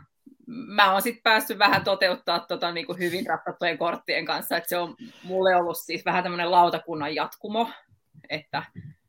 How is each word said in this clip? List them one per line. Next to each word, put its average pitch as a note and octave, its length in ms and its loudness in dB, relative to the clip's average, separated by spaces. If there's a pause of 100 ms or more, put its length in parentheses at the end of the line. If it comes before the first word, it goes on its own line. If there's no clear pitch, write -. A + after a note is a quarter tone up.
(480)
mä G3+ 440 2
oon G3 100 4
sit A#3 220 -6
päässyt A3 360 2
vähän G3 240 4
toteuttaa F#3 560 0
tota E3+ 320 -4
niinku E3+ 220 -6
hyvin F3 340 -2
rattattujen E3 500 -4
korttien E3 480 -2
kanssa, D#3+ 320 -2
että E3 120 -6
se F3 80 -2
on F3 180 -6 (280)
mulle F#3 320 2
ollut F3 220 2
siis - 280 -8
vähän F3+ 180 0
tämmönen F3 280 -2
lautakunnan E3 640 2
jatkumo, G#3 540 -4 (600)
että D3+ 340 -6 (460)